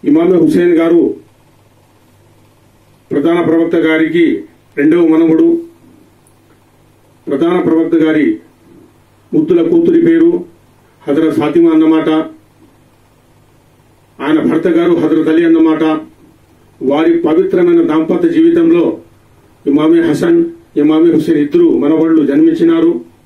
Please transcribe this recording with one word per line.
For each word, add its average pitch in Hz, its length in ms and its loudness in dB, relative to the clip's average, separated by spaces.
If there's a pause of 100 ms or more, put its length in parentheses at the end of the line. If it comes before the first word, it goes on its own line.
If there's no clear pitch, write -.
ఇమామే 175 320 2
హుసేన్ 175 340 0
గారు 165 460 0 (1900)
ప్రధాన 170 320 -2
ప్రవక్త 165 340 0
గారికి 160 680 0 (320)
రెండవ 160 300 2
మనవడు. 160 560 2 (1600)
ప్రధాన 165 340 -2
ప్రవక్త 160 340 -2
గారి 156 460 0 (920)
ముద్దుల - 340 0
కూతురి - 380 0
పేరు 320 380 0 (640)
హజరత్ 151 280 -2
ఫాతిమా 165 340 0
అన్నమాట. 156 380 2 (2250)
ఆయన 151 300 -2
భర్త 165 160 -2
గారు 170 240 0
హజరత్ 156 360 -2
అలీ 165 160 0
అన్నమాట. 160 380 0 (1000)
వారి 160 360 0
పవిత్రమైన 170 640 0
దాంపత్య 160 460 -2
జీవితంలో 165 680 0 (680)
ఇమామే 156 340 2
హసన్, 170 440 0 (320)
ఇమామే 156 360 2
హుసేన్ 156 260 0
ఇద్దరు 151 400 0
మనవళ్ళు 156 480 0
జన్మించినారు. 165 880 0 (100)